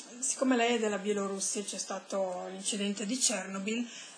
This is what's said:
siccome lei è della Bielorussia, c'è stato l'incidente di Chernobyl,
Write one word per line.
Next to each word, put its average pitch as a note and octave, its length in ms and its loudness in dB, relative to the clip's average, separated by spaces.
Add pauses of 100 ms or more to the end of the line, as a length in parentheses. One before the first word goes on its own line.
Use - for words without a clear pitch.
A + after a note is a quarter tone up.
(180)
siccome B3+ 380 4
lei A#3+ 200 4
è - 20 4
della G#3 200 2
Bielorussia, G3 640 0
c'è G3+ 160 -6
stato F#3 720 -2
l'incidente G3+ 560 0
di B3 100 0
Chernobyl, G3+ 720 0 (300)